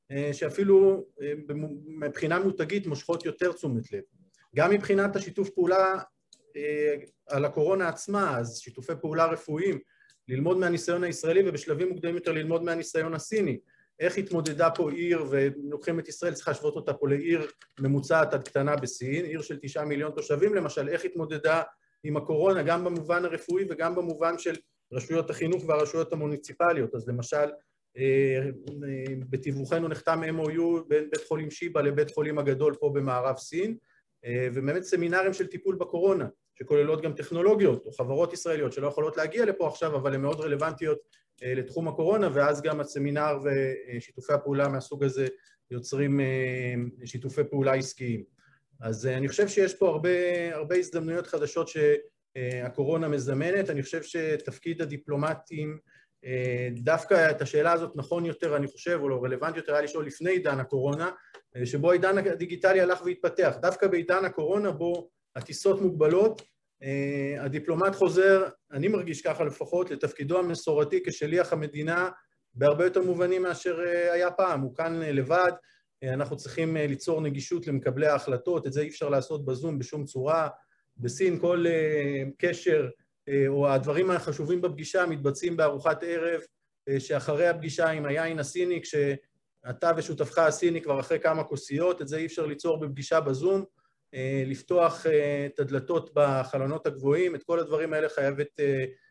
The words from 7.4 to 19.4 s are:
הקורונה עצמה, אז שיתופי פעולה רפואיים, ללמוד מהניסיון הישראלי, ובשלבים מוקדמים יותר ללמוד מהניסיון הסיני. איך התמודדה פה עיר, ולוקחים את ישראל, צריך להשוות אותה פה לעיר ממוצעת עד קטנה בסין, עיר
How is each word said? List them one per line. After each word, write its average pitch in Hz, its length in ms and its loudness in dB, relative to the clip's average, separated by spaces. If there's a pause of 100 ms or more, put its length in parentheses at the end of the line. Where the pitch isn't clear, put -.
הקורונה 165 440 2
עצמה, 170 500 0
אז 117 200 -4
שיתופי 127 420 -12
פעולה 160 260 2
רפואיים, 165 520 -2 (500)
ללמוד 151 300 0
מהניסיון 175 460 0
הישראלי, 170 440 2
ובשלבים 156 400 -2
מוקדמים 170 260 -4
יותר 170 180 -2
ללמוד 160 300 -2
מהניסיון 165 520 -2
הסיני. 160 440 -2 (420)
איך 175 180 0
התמודדה 165 520 2
פה 165 200 0
עיר, 170 400 0
ולוקחים 143 680 -2
את - 100 -8
ישראל, 170 240 -4
צריך - 160 -8
להשוות 151 280 -2
אותה 151 180 -4
פה 143 140 -2
לעיר 151 380 2 (340)
ממוצעת 143 540 2
עד 131 140 -4
קטנה 143 280 0
בסין, 135 480 -6
עיר 156 180 -6